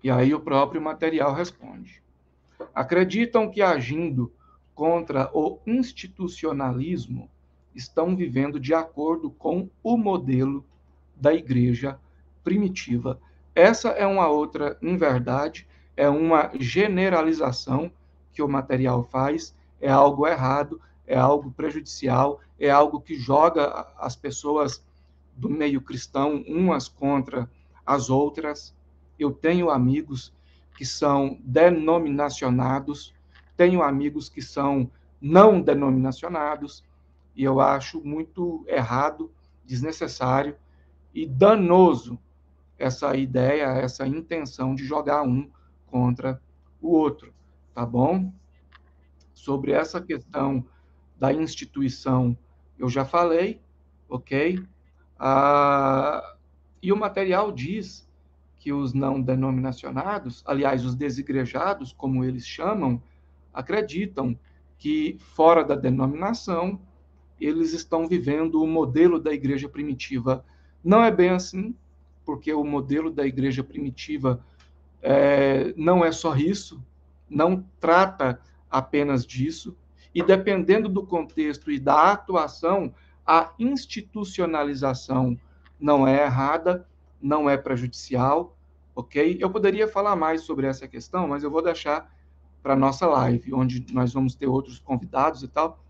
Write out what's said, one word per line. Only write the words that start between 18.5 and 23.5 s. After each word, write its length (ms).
faz 500
é 100
algo 360
errado, 540
é 100
algo 340
prejudicial, 880
é 120
algo 300
que 160
joga 480